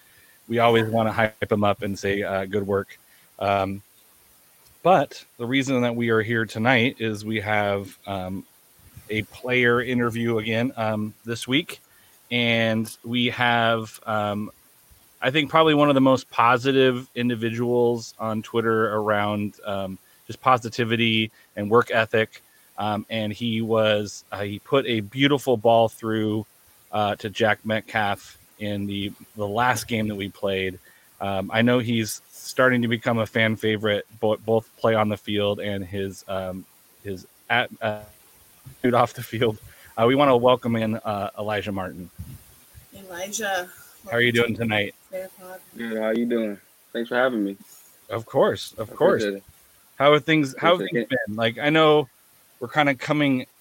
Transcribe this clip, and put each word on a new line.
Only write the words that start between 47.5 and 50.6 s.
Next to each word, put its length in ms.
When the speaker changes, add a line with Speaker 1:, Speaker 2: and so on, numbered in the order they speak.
Speaker 1:
Of 160
course, 520
of 120
Speaker 3:
I 40
Speaker 1:
course. 280
Speaker 3:
appreciate 160
it. 40
Speaker 1:
How 160
have 120
things, 340
how 140